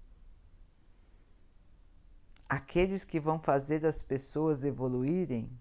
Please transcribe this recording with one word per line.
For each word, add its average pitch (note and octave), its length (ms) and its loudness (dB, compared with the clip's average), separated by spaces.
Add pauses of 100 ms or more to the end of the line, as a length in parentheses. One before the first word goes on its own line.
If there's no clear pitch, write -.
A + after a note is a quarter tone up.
(2500)
aqueles F#3 560 0
que - 160 -4
vão D#3 180 0
fazer D3+ 480 2
as D#3 160 0
pessoas C#3+ 640 -2
evoluírem B2+ 960 0